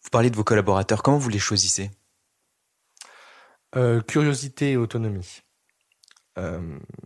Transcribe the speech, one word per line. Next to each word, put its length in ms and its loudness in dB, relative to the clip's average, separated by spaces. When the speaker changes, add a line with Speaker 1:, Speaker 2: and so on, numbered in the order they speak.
Speaker 1:
Vous 60 -20
parlez 200 4
de 60 0
vos 100 0
collaborateurs, 580 2
comment 140 6
vous 120 -2
les 100 0
choisissez ? 520 -2
Speaker 2:
Euh, 260 2
curiosité 720 0
et 60 2
autonomie. 640 -4
Euh, 400 -8